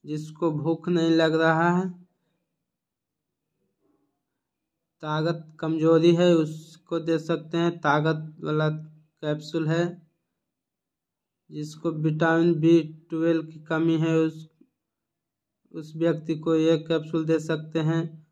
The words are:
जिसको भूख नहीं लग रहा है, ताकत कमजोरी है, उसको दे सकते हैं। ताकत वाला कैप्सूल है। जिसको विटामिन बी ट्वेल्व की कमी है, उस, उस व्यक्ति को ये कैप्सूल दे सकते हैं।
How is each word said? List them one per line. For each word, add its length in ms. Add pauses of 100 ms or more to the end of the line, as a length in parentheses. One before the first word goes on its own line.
जिसको 460
भूख 380
नहीं 200
लग 260
रहा 420
है, 240 (3000)
ताकत 580
कमजोरी 560
है, 200
उसको 640
दे 200
सकते 380
हैं। 220
ताकत 640
वाला 260 (520)
कैप्सूल 460
है। 440 (1400)
जिसको 400
विटामिन 640
बी 280
ट्वेल्व 600
की 160
कमी 380
है, 200
उस, 320 (1200)
उस 240
व्यक्ति 400
को 200
ये 220
कैप्सूल 480
दे 140
सकते 400
हैं। 520